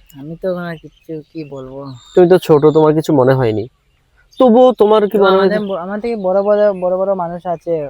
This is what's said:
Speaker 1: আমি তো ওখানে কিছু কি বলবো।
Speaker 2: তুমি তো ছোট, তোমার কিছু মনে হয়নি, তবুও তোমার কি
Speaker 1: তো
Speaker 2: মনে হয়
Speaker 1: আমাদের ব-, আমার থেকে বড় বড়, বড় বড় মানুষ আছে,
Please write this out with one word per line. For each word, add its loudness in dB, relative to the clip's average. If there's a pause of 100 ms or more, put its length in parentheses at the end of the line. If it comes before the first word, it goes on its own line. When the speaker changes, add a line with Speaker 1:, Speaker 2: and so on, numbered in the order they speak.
(180)
Speaker 1:
আমি -16
তো -6
ওখানে -10
কিছু -18 (100)
কি -14
বলবো। -16 (340)
Speaker 2:
তুমি 4
তো 4
ছোট, 2
তোমার 4
কিছু -2
মনে 4
হয়নি, -2 (680)
তবুও 6
তোমার 2
কি -2
Speaker 1:
তো -
Speaker 2:
মনে 4
হয় 4
Speaker 1:
আমাদের 0
ব-, -6
আমার -8
থেকে -6
বড় -2
বড়, 2
বড় -4
বড় -2
মানুষ -8
আছে, -6